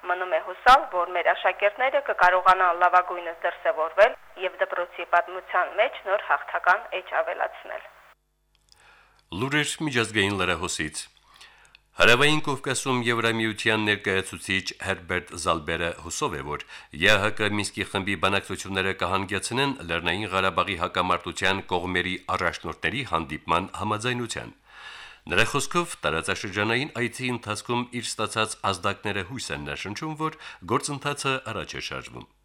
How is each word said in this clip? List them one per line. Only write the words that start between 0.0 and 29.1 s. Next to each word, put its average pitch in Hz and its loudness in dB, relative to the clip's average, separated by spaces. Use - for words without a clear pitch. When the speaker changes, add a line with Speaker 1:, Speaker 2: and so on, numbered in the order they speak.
Speaker 1:
Մնում 180 -2
է 165 2
հուսալ, - 8
որ 175 0
մեր 170 4
աշակերտները 208 2
կկարողանան 185 6
լավագույնս 175 2
դրսևորվել 170 4
և 180 -4
դպրոցի 175 -4
պատմության 180 0
մեջ 254 2
նոր 202 0
հաղթական 175 2
էջ - -4
ավելացնել։ - -6
Speaker 2:
Լուրեր 139 0
միջազգային 104 2
լրահոսից։ 85 -2
Հարավային 127 6
Կովկասում 131 -2
Եվրամիության 113 0
ներկայացուցիչ 95 -2
Հերբերտ 90 -4
Զալբերը 82 0
հուսով 87 -4
է, 69 -6
որ 73 -8
Ե 90 6
Ա 101 6
Հ 107 2
Կ 107 2
Մինսկի 101 -4
խմբի 98 -2
բանակցությունները 95 0
կհանգեցնեն 98 -2
Լեռնային 85 0
Ղարաբաղի 92 2
հակամարտության 90 0
կողմերի 90 0
առաջնորդների 85 -2
հանդիպման 80 -2
համաձայնության։ 107 -4
Նրա 104 4
խոսքով՝ 170 -2
տարածաշրջանային 101 -2
այցի 123 -4
ընթացքում 120 -4
իր 120 -6
ստացած 110 -4
ազդակները 98 -4